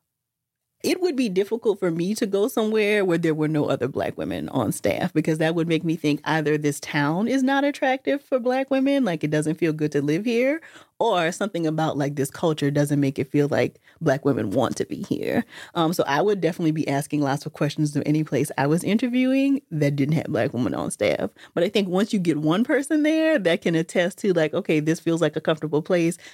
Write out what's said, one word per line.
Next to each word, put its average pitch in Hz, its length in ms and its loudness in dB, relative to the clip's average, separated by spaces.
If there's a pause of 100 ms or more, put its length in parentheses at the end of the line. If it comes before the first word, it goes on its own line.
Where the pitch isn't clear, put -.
(840)
it 370 180 0
would 349 140 0
be 247 140 0
difficult 202 500 -2
for 180 100 0
me 170 240 -2
to 214 140 -2
go 196 200 0
somewhere 214 560 2
where 170 140 2
there 160 160 2
were 156 140 0
no 151 180 2
other 131 220 0
Black - 300 -4
women 80 320 -4
on 120 220 0
staff, - 420 -2
because 156 260 0
that 165 160 2
would 165 120 0
make 160 160 0
me 165 120 0
think 151 300 -2
either 151 320 2
this 147 220 -2
town 160 480 0
is 262 140 0
not 277 220 2
attractive 277 580 -2
for - 160 -2
Black 254 320 -2
women, 269 340 2
like, 170 200 -2
it 151 80 0
doesn't 151 240 0
feel 160 180 0
good 151 200 -2
to 143 80 2
live 156 240 0
here, 254 360 0 (380)
or 180 320 2
something 170 360 -4
about, 156 300 0
like, 143 180 -2
this 135 140 -2
culture 151 420 0
doesn't 143 300 2
make 135 180 0
it 131 80 -2
feel 147 220 2
like 120 320 0 (180)
Black 143 240 0
women 110 280 0
want 117 260 0
to - 80 -2
be - 240 -8
here. - 340 -2 (300)
Um, 165 180 0
so 180 160 0
I 147 140 0
would 202 180 2
definitely 165 320 0
be 156 160 -2
asking 139 340 -2
lots 139 240 -2
of 151 80 -10
questions 147 400 -2
to 147 140 -2
any 156 160 2
place 147 340 -2
I 139 100 2
was 170 160 2
interviewing 254 760 2 (100)
that 147 240 0
didn't 143 200 0
have - 120 -2
Black 110 260 -2
women 104 220 -2
on - 160 -4
staff. - 400 0 (220)
But 170 100 0
I 196 60 0
think 196 200 0
once 190 240 0
you 208 60 2
get 165 180 0
one 160 260 2
person 294 400 0
there 320 360 2
that 180 220 0
can 170 140 0
attest 170 440 0
to, 196 140 2
like, 156 200 0
"Okay, 170 260 0
this 156 220 0
feels 165 200 0
like 151 140 2
a 151 60 -6
comfortable 156 400 0
place. 170 360 0 (160)